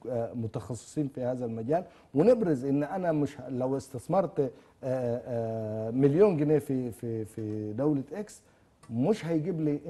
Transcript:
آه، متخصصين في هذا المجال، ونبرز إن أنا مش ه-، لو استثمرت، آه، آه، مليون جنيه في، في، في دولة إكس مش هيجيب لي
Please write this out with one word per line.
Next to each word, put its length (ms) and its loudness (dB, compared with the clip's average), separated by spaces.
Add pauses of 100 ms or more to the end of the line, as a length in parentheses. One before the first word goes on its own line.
آه، 240 -2
متخصصين 720 -6
في 160 -8
هذا 220 -2
المجال، 380 -2 (300)
ونبرز 520 4
إن 180 2
أنا 280 0
مش 300 0
ه-، 80 -12
لو 280 -2
استثمرت، 600 -2
آه، 120 0 (320)
آه، 1080 -2
مليون 460 6
جنيه 220 4
في، 320 -2
في، 340 -6
في 480 -6
دولة 300 0 (100)
إكس 280 -10 (480)
مش 360 0
هيجيب 360 -2
لي 180 0 (100)